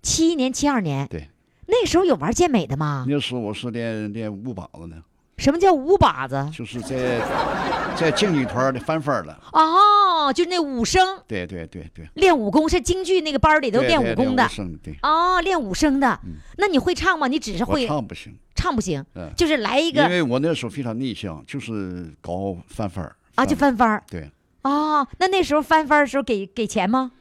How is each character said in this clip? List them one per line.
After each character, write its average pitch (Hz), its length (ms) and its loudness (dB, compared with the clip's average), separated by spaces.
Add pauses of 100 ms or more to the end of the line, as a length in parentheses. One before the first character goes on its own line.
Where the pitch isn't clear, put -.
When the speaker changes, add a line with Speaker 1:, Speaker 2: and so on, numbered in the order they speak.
Speaker 1:
七 330 260 2
一 339 60 2
年、 262 180 0
七 269 160 -2
二 254 120 2
年。 139 260 -4
Speaker 2:
对。 73 220 -12 (380)
Speaker 1:
那 427 200 2
时 302 100 0
候 370 80 4
有 294 120 4
玩 147 160 -2
健 339 180 2
美 196 160 2
的 131 100 -4
吗？ 147 320 -2
Speaker 2:
那 143 120 0
时 127 160 -6
候 123 40 -4
我 104 140 -4
是 120 160 -8
练， 110 420 -6
练 107 200 -8
五 110 200 -10
把 92 120 -10 (100)
子 82 140 -16
的。 82 80 -16 (400)
Speaker 1:
什 - 160 2
么 330 60 2
叫 370 140 6
五 311 260 4
把 151 300 2
子？ 139 240 -4
Speaker 2:
就 135 120 -10
是 120 160 -10
在， 127 400 -2 (760)
在 165 140 2
京 185 240 2
剧 135 100 2
团 120 220 0
儿 135 60 2
的 127 60 -4
翻 160 220 -4
番 139 160 -2
儿 92 80 -4
了。 76 120 -16 (160)
Speaker 1:
哦， 349 800 4
就 349 120 2
是 339 60 -4
那 359 100 0
武 262 240 -2
生。 370 420 2
Speaker 2:
对， 95 180 -6
对， 85 220 -10
对， 82 260 -16
对。 82 220 -18
Speaker 1:
练 339 220 6
武 208 140 -2
功 311 180 4
是 349 120 2
京 370 240 -2
剧 359 160 2
那 302 120 -4
个 269 60 0
班 311 140 4
儿 311 80 6
里 277 80 -2
头 214 120 2
练 277 200 4
武 233 140 0
功 254 220 0
的。 240 120 4
Speaker 2:
对， - 60 -6
对， - 0 -
练 - 0 -
武 - 0 -
生 92 180 -8
的， 76 120 -12
对。 76 180 -12
Speaker 1:
哦， 349 380 2
练 349 200 0
武 196 140 -6
生 277 260 2
的。 247 240 0
Speaker 2:
嗯。 87 100 -12 (240)
Speaker 1:
那 403 100 2
你 320 100 2
会 359 160 0
唱 349 240 0
吗？ 294 80 -2
你 254 100 0
只 202 200 -6
是 151 80 -2
会 269 180 0
Speaker 2:
我 226 60 -2
唱 135 180 -4
不 - 80 -14
行。 - 220 -18 (180)
Speaker 1:
唱 - 180 -2
不 233 80 0
行。 147 240 -4 (100)
Speaker 2:
嗯。 85 220 -12
Speaker 1:
就 349 80 4
是 302 120 2
来 226 240 0
一 330 100 0
个。 277 140 4
Speaker 2:
因 214 60 4
为 180 120 2
我 127 160 0
那 156 160 0
时 - 100 -8
候 113 60 -6
非 139 140 -8
常 113 120 -6
内 127 160 -4
向， 85 320 -10
就 - 140 -12
是 92 640 -10
搞 92 360 -6 (120)
翻 107 200 -8
番 90 160 -8
儿。 - 120 -14 (180)
Speaker 1:
啊， 262 100 2
就 294 120 0
翻 269 200 2
番 233 120 4
儿。 214 200 -2
Speaker 2:
对。 76 220 -10 (320)
Speaker 1:
哦， 294 420 0 (140)
那 370 80 2
那 381 160 2
时 294 140 0
候 311 40 4
翻 311 240 2
番 294 140 4
儿 294 40 4
的 285 40 2
时 247 100 -4
候 277 60 0
给， 202 240 -2
给 220 180 -4
钱 196 240 -2
吗？ 254 220 0 (100)